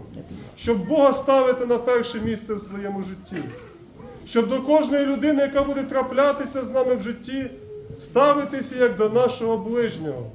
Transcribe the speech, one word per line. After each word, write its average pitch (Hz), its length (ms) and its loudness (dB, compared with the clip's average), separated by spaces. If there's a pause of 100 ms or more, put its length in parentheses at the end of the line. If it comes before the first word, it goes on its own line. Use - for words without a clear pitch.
(580)
щоб 202 300 0
Бога 277 260 6
ставити 262 520 2
на 240 120 2
перше 240 420 0
місце 220 340 -4
в 202 60 -6
своєму 196 440 -8
житті. 185 400 -10 (840)
Щоб 226 220 0
до 262 120 -2
кожної 285 440 4
людини, 277 360 2
яка 277 220 2
буде 277 200 -2
траплятися 262 800 0
з 214 80 -8
нами 254 240 2
в 202 60 -4
житті, 254 460 -6 (520)
ставитися 277 760 2
як 240 220 4
до 214 120 4
нашого 226 480 2
ближнього. 160 760 -4